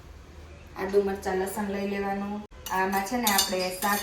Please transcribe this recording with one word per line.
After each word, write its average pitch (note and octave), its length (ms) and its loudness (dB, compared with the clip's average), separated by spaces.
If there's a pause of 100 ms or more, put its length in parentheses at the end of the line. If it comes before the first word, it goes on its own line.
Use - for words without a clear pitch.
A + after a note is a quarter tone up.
(760)
આદુ, G3 260 4
મરચાં, G3 340 0
લસણ G3 320 0
લઈ G3 200 0
લેવાનું. G3+ 520 -2 (300)
આમાં G3 340 2
છે B3+ 120 -2
ને A#3+ 80 0
આપણે F#3+ 440 2
સાત G3+ 340 2